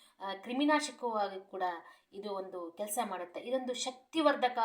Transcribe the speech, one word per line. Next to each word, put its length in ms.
ಆ, 140
ಕ್ರಿಮಿನಾಶಕವಾಗಿ 1160
ಕೂಡ 120
ಇದು 200
ಒಂದು 440
ಕೆಲ್ಸ 280
ಮಾಡುತ್ತೆ. 360
ಇದೊಂದು 340
ಶಕ್ತಿವರ್ಧಕ 920